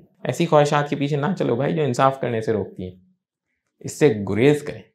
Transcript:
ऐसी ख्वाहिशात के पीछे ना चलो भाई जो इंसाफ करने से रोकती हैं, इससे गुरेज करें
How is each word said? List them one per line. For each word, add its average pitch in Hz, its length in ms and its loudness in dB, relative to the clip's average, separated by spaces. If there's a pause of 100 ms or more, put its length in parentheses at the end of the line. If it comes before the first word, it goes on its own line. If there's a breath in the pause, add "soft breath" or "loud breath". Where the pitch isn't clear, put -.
(260)
ऐसी 165 200 -2
ख्वाहिशात 147 420 2
के 139 80 -2
पीछे 143 220 -2
ना 147 160 -2
चलो 135 220 0
भाई 147 160 -2
जो 160 120 -2
इंसाफ 135 360 0
करने 120 220 -2
से 113 100 -2
रोकती 95 320 -4
हैं, 92 80 -12 (920)
इससे 143 260 2 (140)
गुरेज 120 380 2
करें 67 200 -12 (120)